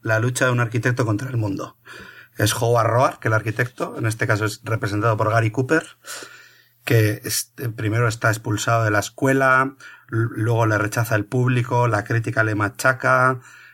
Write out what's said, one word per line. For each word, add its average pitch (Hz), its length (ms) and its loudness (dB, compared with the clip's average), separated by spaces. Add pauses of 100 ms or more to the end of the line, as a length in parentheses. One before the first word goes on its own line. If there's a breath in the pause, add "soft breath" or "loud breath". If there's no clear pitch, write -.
la 110 160 0
lucha 123 260 0
de 127 60 2
un 123 80 2
arquitecto 123 460 0
contra 107 240 -2
el 123 80 -4
mundo. 104 400 -6 (600 loud breath)
Es 110 160 2
Howard 117 340 2
Roark, 123 380 0
el 113 80 0
arquitecto, 113 640 -4
en 120 80 -4
este 110 220 -2
caso 107 180 0
es - 180 -6
representado 107 540 -2
por 107 140 0
Gary 113 180 2
Cooper, 135 340 0 (1000 loud breath)
que 107 380 2
es, - 300 -6 (220)
primero 110 320 0
está 113 220 -2
expulsado 113 540 0
de 107 80 2
la 104 80 2
escuela, 135 760 2 (340 loud breath)
l-, 117 180 0 (100)
luego 113 280 2
le 107 120 2
rechaza 107 380 0
el 101 100 0
público, 123 600 0
la 107 180 -2
crítica 113 380 -2
le 107 120 -2
machaca, 127 880 2 (320 loud breath)